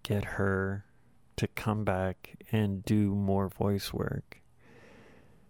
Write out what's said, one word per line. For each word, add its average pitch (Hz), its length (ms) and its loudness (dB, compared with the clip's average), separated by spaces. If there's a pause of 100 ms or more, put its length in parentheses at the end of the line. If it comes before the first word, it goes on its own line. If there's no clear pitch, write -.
get 101 240 -2
her 98 600 -2 (500)
to 110 120 0
come 107 360 -2
back 92 520 -2 (160)
and 101 340 2
do 104 280 4
more 98 360 2
voice 101 440 -2
work. - 480 -4 (1080)